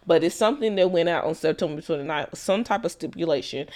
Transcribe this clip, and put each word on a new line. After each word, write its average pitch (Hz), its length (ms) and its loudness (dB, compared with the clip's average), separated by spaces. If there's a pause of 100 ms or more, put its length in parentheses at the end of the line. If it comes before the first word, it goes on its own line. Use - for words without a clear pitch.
but 160 160 4
it's 170 120 0
something 220 400 0
that 185 160 4
went 170 180 2
out 170 160 0
on 160 100 -2
September 156 460 -2
twenty-ninth. 147 560 -4
Some 202 260 0
type 208 220 0
of 175 80 -4
stipulation 147 840 -4